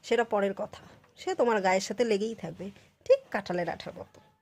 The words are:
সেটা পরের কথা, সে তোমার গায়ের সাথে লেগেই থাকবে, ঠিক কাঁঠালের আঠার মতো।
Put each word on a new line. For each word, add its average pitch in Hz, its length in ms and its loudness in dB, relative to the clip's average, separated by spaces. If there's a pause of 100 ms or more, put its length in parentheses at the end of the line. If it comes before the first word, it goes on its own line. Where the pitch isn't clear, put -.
সেটা 233 220 2
পরের 202 300 0
কথা, - 280 -10 (340)
সে 370 180 -4
তোমার 233 260 4
গায়ের 190 200 4
সাথে 202 240 -2
লেগেই 220 300 0
থাকবে, 180 360 -10 (340)
ঠিক 539 140 6 (120)
কাঁঠালের 180 380 -4
আঠার - 300 -8
মতো। - 220 -18 (220)